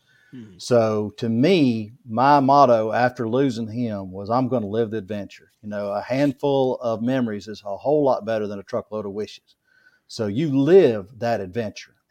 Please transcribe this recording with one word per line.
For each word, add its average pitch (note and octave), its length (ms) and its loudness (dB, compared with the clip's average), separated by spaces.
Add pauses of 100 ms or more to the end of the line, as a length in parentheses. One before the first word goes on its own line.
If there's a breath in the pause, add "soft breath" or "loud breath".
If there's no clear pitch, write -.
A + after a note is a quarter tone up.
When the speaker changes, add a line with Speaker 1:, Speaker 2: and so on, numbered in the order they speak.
(320 soft breath)
Speaker 1:
Hmm. G#2+ 260 -20
Speaker 2:
So G#2+ 600 2
to A#2 120 -4
me, A#2+ 640 2 (160)
my C3+ 300 4
motto B2+ 520 4
after A#2+ 380 0
losing A#2 380 0
him G#2 440 -6
was, G2 200 -8
"I'm B2+ 160 0
gonna A2+ 180 -2
live G#2+ 240 -2
the A2 80 -6
adventure." G2+ 540 -12 (100)
You G#2 80 -14
know, G2+ 220 -6
a G2+ 100 -4
handful C3+ 800 0
of A2+ 220 -4
memories A#2 440 -2
is G#2 160 -14
a G2+ 140 -8
whole D3 260 0
lot B2 220 2
better G#2+ 220 -2
than G2+ 100 -8
a G2 60 -12
truckload G#2+ 420 -8
of G2+ 60 -10
wishes. - 440 -12 (520 soft breath)
So - 180 -6
you C3+ 320 -2
live C3+ 500 6 (120)
that A2+ 220 -2
adventure. G2 520 -8 (180)